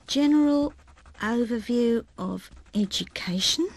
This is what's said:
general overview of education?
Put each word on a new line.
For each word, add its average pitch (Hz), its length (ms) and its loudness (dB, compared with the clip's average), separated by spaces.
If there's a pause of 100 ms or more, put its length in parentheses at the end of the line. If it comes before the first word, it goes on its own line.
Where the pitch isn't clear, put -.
general 294 640 2 (480)
overview 233 840 0 (140)
of 185 320 -8 (240)
education? 202 1040 -2